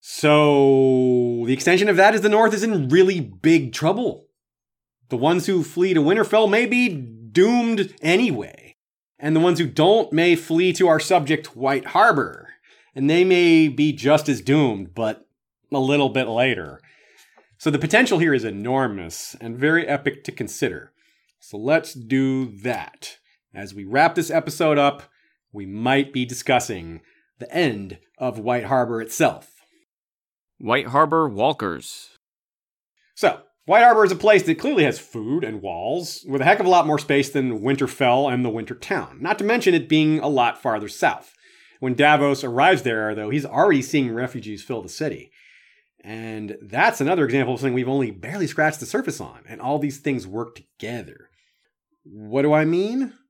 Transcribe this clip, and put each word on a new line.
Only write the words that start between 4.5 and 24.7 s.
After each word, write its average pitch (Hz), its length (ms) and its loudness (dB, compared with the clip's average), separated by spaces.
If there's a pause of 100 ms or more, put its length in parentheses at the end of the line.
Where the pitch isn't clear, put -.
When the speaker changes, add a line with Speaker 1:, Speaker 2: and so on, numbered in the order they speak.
Speaker 1:
The 127 80 -6
ones 170 300 2
who 185 180 0
flee 180 300 -2
to 160 60 4
Winterfell 208 480 2
may 226 180 2
be 247 220 0
doomed 175 1120 0
anyway. 165 760 -2 (420)
And 151 160 -2
the 160 60 4
ones 170 180 4
who 170 80 0
don't 185 460 2
may 170 240 4
flee 170 380 0
to 185 140 2
our 156 120 4
subject, 156 560 -2
White 135 300 -2
Harbor. 160 640 0 (460)
And 139 160 0
they 175 140 4
may 175 440 6
be 143 240 0
just 147 360 2
as 127 120 0
doomed, 113 540 0
but 110 320 -6 (460)
a 147 60 -2
little 139 300 2
bit 117 200 -2
later. 104 520 -2 (760)
So - 120 -2
the 147 80 -2
potential 214 400 0
here 160 160 2
is 117 100 -2
enormous 104 960 -6
and 117 160 -12
very 156 300 0
epic 143 380 -4
to - 80 -10
consider. - 600 -8 (480)
So - 160 -20
let's 147 380 -4
do 131 520 -2 (160)
that. - 560 -10 (360)
As 98 200 -16
we 101 100 -14
wrap 147 300 2
this 170 160 -2
episode 156 480 0